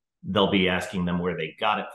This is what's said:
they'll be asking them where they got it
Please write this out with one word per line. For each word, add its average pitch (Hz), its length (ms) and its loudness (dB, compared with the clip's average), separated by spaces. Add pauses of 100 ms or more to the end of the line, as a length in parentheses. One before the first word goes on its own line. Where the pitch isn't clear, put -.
(240)
they'll 98 260 2
be 95 180 4
asking 90 380 -2
them 87 140 0
where 87 180 -2
they 80 220 -8
got 107 180 0
it 98 180 -6